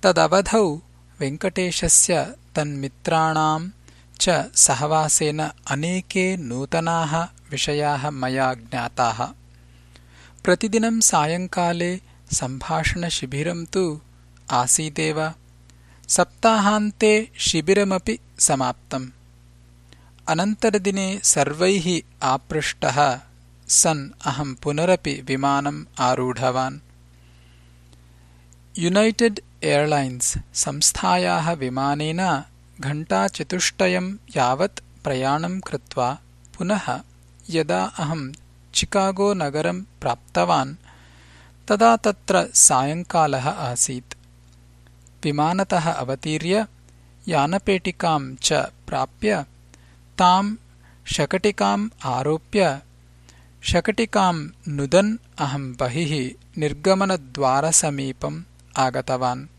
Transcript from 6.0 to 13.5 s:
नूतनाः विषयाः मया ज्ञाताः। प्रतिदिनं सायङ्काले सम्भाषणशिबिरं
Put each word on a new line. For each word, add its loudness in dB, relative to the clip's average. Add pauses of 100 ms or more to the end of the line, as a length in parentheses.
नूतनाः -2 (240)
विषयाः -2
मया -2
ज्ञाताः। -4 (1160)
प्रतिदिनं 0
सायङ्काले 0 (320)
सम्भाषणशिबिरं -4